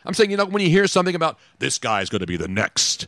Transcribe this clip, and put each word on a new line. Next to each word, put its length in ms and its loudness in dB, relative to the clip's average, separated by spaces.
I'm 80 -6
saying, 180 2
you 60 -2
know, 80 2
when 160 -2
you 80 4
hear 180 6
something 280 2
about, 220 -2
This 180 -2
guy's 320 -2
gonna 180 -2
be 100 -4
the 100 -6
next 600 -2